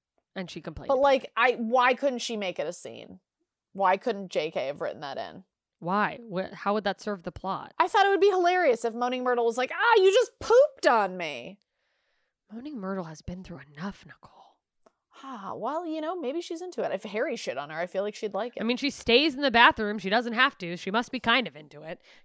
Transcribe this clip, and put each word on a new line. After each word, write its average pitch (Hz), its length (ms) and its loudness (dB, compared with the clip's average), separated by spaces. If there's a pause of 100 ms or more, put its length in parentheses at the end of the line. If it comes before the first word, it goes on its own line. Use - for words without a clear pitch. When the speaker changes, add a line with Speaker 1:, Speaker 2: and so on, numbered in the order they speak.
(340)
Speaker 1:
And 185 160 -10
she 170 100 -14
complained - 280 -10
Speaker 2:
But, 277 80 2
Speaker 1:
about 262 60 2
Speaker 2:
like, 277 220 4
Speaker 1:
it. - 100 -16
Speaker 2:
I, 240 180 4
why 247 420 2
couldn't 254 240 -2
she 226 180 -6
make 190 220 -4
it 151 80 -4
a 175 80 -6
scene? 117 460 -14 (520)
Why 190 240 2
couldn't 202 320 -4
J 165 220 -2
K 147 160 -4
have 147 160 -6
written 135 180 -6
that 139 160 -10
in? 110 280 -10 (340)
Speaker 1:
Why? 185 400 -2 (120)
Wh-, 185 220 -4
how 202 220 -4
would 214 100 -2
that 196 160 -4
serve 202 220 -8
the 175 100 -10
plot? - 460 -8
Speaker 2:
I 359 100 2
thought 403 160 4
it 392 60 4
would 392 100 2
be 392 80 8
hilarious 359 560 2
if 233 80 -2
Moaning 247 320 -2
Myrtle 240 220 2
was 233 100 0
like, 254 180 -2
"Ah, 440 220 4
you 381 160 8
just 453 280 4
pooped 539 460 4
on 208 300 4
me." 160 420 -10 (960)
Speaker 1:
Moaning 262 260 -14
Myrtle 190 260 -6
has 160 180 -16
been 185 200 -10
through 170 180 -14 (140)
enough, 185 320 -10
Nicole. - 260 -20 (920)
Speaker 2:
Ah, 214 320 -10
well, 285 300 -4
you 311 160 -4
know, 320 120 -4
maybe 330 280 -4
she's 330 180 -10
into 349 220 -6
it. 156 100 -2
If 190 120 -4
Harry 233 320 -4
shit 143 200 -8
on 147 140 -8
her, 156 100 -8
I 175 60 -4
feel 190 160 -4
like 208 120 -6
she'd 202 200 -8
like 226 220 -6
it. - 40 -6
Speaker 1:
I - 40 -4
mean, 240 120 0
she 277 140 -2
stays 262 440 4
in 262 60 -10
the 285 100 2
bathroom. 226 480 6
She 190 120 -6
doesn't 226 240 0
have 262 240 2
to. 175 180 -8
She - 140 -8
must 233 200 -2
be 262 80 -6
kind 233 300 0
of 139 80 -18
into 151 240 -20
it. 160 220 -14 (220)